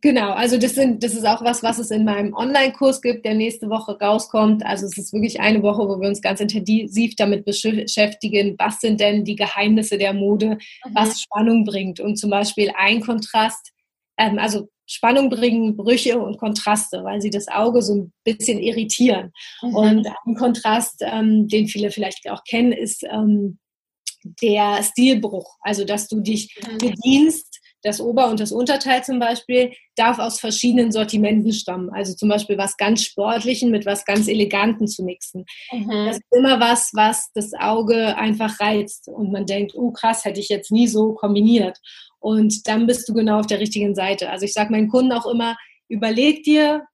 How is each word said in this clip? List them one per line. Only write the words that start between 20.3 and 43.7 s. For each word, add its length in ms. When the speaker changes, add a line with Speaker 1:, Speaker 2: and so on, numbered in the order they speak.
Speaker 1:
Kontrast, 680
ähm, 440
den 180
viele 240
vielleicht 380
auch 160
kennen, 260
ist, 320
ähm, 560
der 420
Stilbruch. 760
Also, 240
dass 220
du 140
dich 420
Speaker 2:
Mhm. 140
Speaker 1:
bedienst, 840
das 180
Ober- 280
und 100
das 120
Unterteil 520
zum 160
Beispiel, 520
darf 240
aus 200
verschiedenen 520
Sortimenten 640
stammen. 380
Also 240
zum 140
Beispiel 280
was 200
ganz 260
Sportlichen 680
mit 140
was 200
ganz 220
Eleganten 600
zu 160
mixen. 420
Speaker 2:
Mhm. 340
Speaker 1:
Das 120
ist 140
immer 280
was, 340
was 400
das 260
Auge 580
einfach 420
reizt 500
und 220
man 140
denkt, 300
„Oh 160
krass, 340
hätte 140
ich 100
jetzt 220
nie 160
so 260
kombiniert.“ 640
Und 480
dann 200
bist 200
du 60
genau 260
auf 80
der 120
richtigen 360